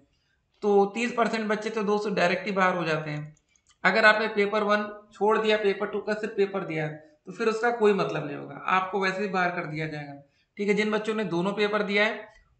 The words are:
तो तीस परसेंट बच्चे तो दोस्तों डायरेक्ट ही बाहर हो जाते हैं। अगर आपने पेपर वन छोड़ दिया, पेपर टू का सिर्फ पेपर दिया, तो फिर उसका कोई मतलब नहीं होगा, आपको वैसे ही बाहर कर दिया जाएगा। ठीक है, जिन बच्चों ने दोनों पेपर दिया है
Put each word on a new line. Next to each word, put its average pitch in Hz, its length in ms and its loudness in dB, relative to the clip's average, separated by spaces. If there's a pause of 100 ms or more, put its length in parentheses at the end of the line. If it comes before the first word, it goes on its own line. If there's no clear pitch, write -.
(640)
तो 202 240 6
तीस 233 260 -4
परसेंट 220 360 0
बच्चे 214 220 -2
तो 214 140 -4
दोस्तों 208 300 0
डायरेक्ट 180 320 2
ही 214 60 -4
बाहर 185 240 2
हो 175 80 -2
जाते 156 260 -2
हैं। 147 240 -8 (500)
अगर 196 200 4
आपने 214 260 6
पेपर 202 320 2
वन 208 220 2 (280)
छोड़ 214 260 2
दिया, 214 180 2
पेपर 208 300 0
टू 202 140 -4
का 214 140 -2
सिर्फ 208 220 -6
पेपर 196 280 0
दिया, 160 240 -4
तो - 440 -16
फिर 226 160 -2
उसका 220 240 0
कोई 214 220 4
मतलब 156 320 -2
नहीं 143 100 -8
होगा, 139 180 -12 (140)
आपको 190 320 0
वैसे 185 220 -2
ही 202 60 -4
बाहर 180 220 0
कर 175 160 -6
दिया 156 200 -6
जाएगा। 147 340 -12 (360)
ठीक 202 120 -2
है, 208 60 4
जिन 214 160 0
बच्चों 214 240 -2
ने 214 120 -4
दोनों 170 260 -2
पेपर 208 300 0
दिया 202 220 0
है - 240 -6 (320)